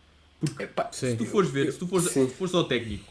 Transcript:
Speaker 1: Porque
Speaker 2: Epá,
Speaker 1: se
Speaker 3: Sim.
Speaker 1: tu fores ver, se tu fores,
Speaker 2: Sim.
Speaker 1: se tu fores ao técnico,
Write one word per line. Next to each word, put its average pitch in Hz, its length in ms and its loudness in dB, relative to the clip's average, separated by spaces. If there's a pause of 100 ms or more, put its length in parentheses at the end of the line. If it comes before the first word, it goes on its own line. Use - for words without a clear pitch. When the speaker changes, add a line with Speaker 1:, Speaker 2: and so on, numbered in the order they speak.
(400)
Speaker 1:
Porque - 240 -4
Speaker 2:
Epá, - 280 -4
Speaker 1:
se 127 200 -2
Speaker 3:
Sim. 113 60 0
Speaker 1:
tu 117 80 -2
fores 185 240 2
ver, 139 220 0
se - 80 -10
tu 180 80 -6
fores, 180 240 2
Speaker 2:
Sim. 135 160 6
Speaker 1:
se 127 60 -4
tu - 40 -16
fores 185 160 -4
ao 170 120 4
técnico, 110 440 -2